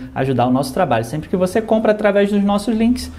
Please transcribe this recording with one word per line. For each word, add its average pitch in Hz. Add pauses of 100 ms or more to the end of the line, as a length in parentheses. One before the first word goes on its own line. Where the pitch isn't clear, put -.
(140)
ajudar 127
o 127
nosso 127
trabalho. 123
Sempre 151
que -
você 185
compra 220
através 202
dos 202
nossos 208
links, 240